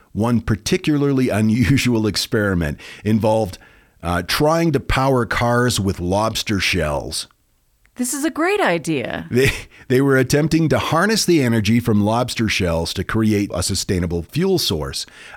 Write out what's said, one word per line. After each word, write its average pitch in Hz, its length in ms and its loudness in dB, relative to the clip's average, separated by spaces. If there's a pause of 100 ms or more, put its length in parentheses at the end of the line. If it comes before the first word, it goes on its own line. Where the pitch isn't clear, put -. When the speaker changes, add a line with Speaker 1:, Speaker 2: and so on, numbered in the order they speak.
(120)
Speaker 1:
One 113 300 0
particularly 139 880 0
<laughs> 101 120 0
unusual 110 640 2
experiment 95 720 -2 (260)
involved, 107 520 0 (460)
uh, 87 240 -2
trying 160 460 2
to 117 80 0
power 131 440 0
cars 120 540 0
with 95 220 -2
lobster 101 580 -2
shells. 76 680 -2 (680)
Speaker 2:
This 247 180 -4
is 285 120 -4
a 330 40 -2
great 349 300 0
idea. 165 720 -2
Speaker 1:
They, 127 200 4 (360)
they 131 140 2
were 139 160 4
attempting 151 500 2
to 131 120 2
harness 190 440 0
the 170 180 4
energy 113 380 2
from 110 240 2
lobster 113 460 0
shells 82 440 -2
to 92 120 -6
create 107 480 0
a 90 100 -2
sustainable 87 580 -2
fuel 180 380 0
source. 69 460 -4 (320)